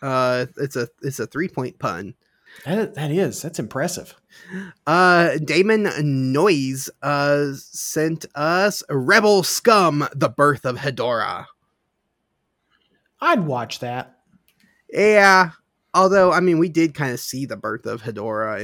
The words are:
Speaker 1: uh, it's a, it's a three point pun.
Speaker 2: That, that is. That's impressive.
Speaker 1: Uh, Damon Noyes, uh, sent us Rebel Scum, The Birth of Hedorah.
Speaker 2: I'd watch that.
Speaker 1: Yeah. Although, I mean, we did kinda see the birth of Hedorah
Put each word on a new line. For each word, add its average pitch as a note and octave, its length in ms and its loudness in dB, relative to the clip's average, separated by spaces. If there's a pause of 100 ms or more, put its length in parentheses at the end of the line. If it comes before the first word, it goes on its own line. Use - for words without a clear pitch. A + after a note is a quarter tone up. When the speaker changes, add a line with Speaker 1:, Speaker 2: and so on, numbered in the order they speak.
Speaker 1:
uh, B2+ 440 0 (120)
it's C#3+ 180 -6
a, A#2+ 120 -4 (140)
it's C3+ 180 -8
a A2 80 -6
three F3 200 -6
point - 320 -8
pun. G2+ 340 -8 (520)
Speaker 2:
That, F#3+ 300 -4
that C#3+ 160 -6
is. E3 300 -2
That's - 180 -10
impressive. C3+ 560 -8 (720)
Speaker 1:
Uh, E3+ 520 4
Damon F#3+ 500 2 (460)
Noyes, C#3 560 0 (120)
uh, C#3+ 540 0
sent D#3+ 680 -6 (100)
us F3+ 540 0
Rebel F#3+ 540 4
Scum, E3 680 2
The C#3 160 0
Birth C#3+ 360 0
of B2 120 -4
Hedorah. A#2 680 -4 (1700)
Speaker 2:
I'd C#4+ 260 0
watch B2 340 -6
that. B2 400 -10 (720)
Speaker 1:
Yeah. G3 600 6 (420)
Although, F#3 380 4
I E3 80 2
mean, F3 200 2
we E3+ 100 2
did D#3+ 240 0
kinda B2+ 240 -4
see C3 300 -8
the G#2+ 100 -10
birth A2 300 -8
of A2 160 -8
Hedorah G#2+ 600 -6